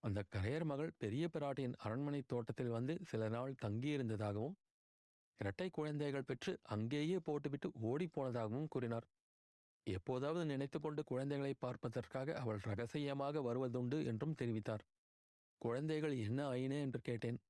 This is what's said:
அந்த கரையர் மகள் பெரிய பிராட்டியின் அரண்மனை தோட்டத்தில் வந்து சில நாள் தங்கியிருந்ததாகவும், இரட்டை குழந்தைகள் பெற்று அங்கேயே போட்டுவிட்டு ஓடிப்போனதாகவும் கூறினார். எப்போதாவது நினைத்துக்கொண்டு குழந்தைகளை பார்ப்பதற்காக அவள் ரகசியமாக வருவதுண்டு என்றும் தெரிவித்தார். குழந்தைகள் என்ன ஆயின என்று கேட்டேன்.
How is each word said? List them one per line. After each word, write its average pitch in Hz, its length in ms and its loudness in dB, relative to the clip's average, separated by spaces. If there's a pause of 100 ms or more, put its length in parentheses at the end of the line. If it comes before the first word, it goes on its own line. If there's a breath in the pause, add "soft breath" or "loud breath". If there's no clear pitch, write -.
அந்த 104 160 2 (100)
கரையர் 117 340 0
மகள் 151 340 -2
பெரிய 120 300 0
பிராட்டியின் 139 480 -2
அரண்மனை 143 500 0
தோட்டத்தில் - 420 -2
வந்து 120 260 2 (100)
சில 110 240 0
நாள் 123 340 -2
தங்கியிருந்ததாகவும், 113 920 0 (840)
இரட்டை 185 300 0
குழந்தைகள் 147 540 0
பெற்று 135 280 -2 (100)
அங்கேயே 147 560 2
போட்டுவிட்டு 147 500 -2 (140)
ஓடிப்போனதாகவும் 127 880 0
கூறினார். 117 380 0 (800)
எப்போதாவது 135 600 0
நினைத்துக்கொண்டு 147 580 0
குழந்தைகளை 139 500 0
பார்ப்பதற்காக 131 800 -2
அவள் 110 280 0
ரகசியமாக 139 800 0
வருவதுண்டு 123 600 2
என்றும் 127 300 0
தெரிவித்தார். 110 500 0 (760)
குழந்தைகள் 151 540 2
என்ன 123 300 2
ஆயின 131 340 2
என்று 127 200 0
கேட்டேன். 117 380 0 (120)